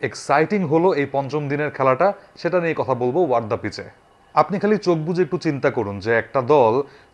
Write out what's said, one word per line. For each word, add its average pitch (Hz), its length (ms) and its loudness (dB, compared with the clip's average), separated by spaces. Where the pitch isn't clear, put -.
এক্সাইটিং 160 640 0
হলো 165 300 2
এই 139 180 0
পঞ্চম 139 380 -4
দিনের 143 220 -4
খেলাটা, 139 420 2
সেটা 175 240 0
নিয়ে 165 160 0
কথা 127 160 -2
বলবো 127 320 0
What 117 240 0
the 110 160 -4
Pitch-এ। 98 240 -10
আপনি 170 260 2
খালি 208 180 2
চোখ 175 200 2
বুজে 165 240 -2
একটু 170 160 -2
চিন্তা 139 340 -2
করুন 101 280 -4
যে 110 140 0
একটা 117 280 0
দল 123 420 4